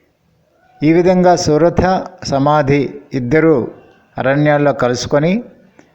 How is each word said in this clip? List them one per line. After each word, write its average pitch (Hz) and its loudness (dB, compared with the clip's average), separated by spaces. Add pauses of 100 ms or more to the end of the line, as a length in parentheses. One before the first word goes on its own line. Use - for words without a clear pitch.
(800)
ఈ 147 2
విధంగా 180 4
సురథ, 160 0 (440)
సమాధి 143 0 (360)
ఇద్దరూ 151 0 (640)
అరణ్యాల్లో 143 0
కలుసుకొని 143 -2 (640)